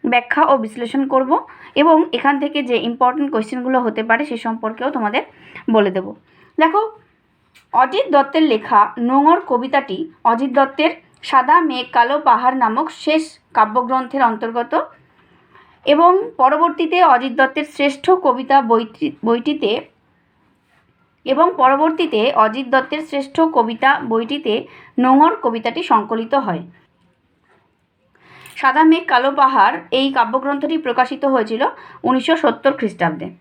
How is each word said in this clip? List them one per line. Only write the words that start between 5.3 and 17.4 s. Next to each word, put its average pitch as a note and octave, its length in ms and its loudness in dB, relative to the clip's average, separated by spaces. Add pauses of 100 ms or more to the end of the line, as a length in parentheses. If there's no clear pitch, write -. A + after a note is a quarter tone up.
বলে G#3 200 4
দেব। F#3+ 240 -6 (460)
দেখো, G4+ 320 0 (800)
অজিত C#4 400 0
দত্তের C#4+ 300 2
লেখা G#3+ 560 2
নোঙর C#4+ 420 2
কবিতাটি B3 680 -4 (140)
অজিত A#3+ 260 0
দত্তের C#4 400 0 (320)
সাদা C#4+ 380 4
মেঘ B3+ 320 -4
কালো B3+ 280 2
পাহাড় B3 360 2
নামক B3 340 -2
শেষ D#4+ 480 -4 (160)
কাব্যগ্রন্থের B3 680 0
অন্তর্গত A#3+ 680 -2 (920)
এবং F4+ 520 4
পরবর্তীতে E4 680 2
অজিত B3+ 280 2
দত্তের C4 320 0